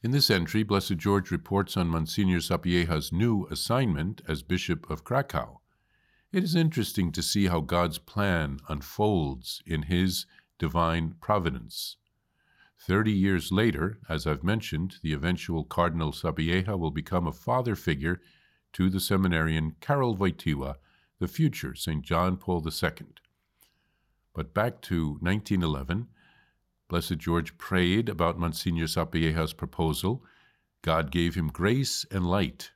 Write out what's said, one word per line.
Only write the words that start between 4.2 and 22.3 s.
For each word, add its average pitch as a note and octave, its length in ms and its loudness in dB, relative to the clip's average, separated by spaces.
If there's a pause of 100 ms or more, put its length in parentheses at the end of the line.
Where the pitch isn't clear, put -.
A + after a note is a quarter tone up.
as D2+ 160 -4
Bishop F2 460 -2
of D2+ 140 -8
Krakow. - 560 -4 (720)
It F#3+ 120 0
is E3+ 120 0
interesting A#2 580 2
to F2+ 80 -4
see G2+ 260 2
how F2 140 2
God's F2 360 0
plan E2 680 -2
unfolds D#2+ 1000 -2
in D#2 180 -2
his F2+ 420 0 (340)
divine E2 640 0
providence. E2 760 -2 (840)
Thirty G#2+ 320 2
years F#2+ 400 2
later, G2 560 0
as D#2+ 200 -2
I've D2+ 160 -2
mentioned, F#2+ 580 -2
the D#2 120 -2
eventual D#2+ 500 -2
Cardinal E2 480 0
Sapieha E2+ 680 -2
will D#2+ 140 -2
become E2+ 360 -2
a D2 40 -4
father A#2+ 440 -2
figure D#2+ 460 -2 (520)
to F2+ 160 4
the F#2+ 100 0
seminarian D#2+ 840 2
Karol C3 340 0
Wojtyła, D2+ 600 -2 (440)
the F2+ 80 -2
future C#3 460 -2
Saint D2+ 320 -4
John F2+ 320 2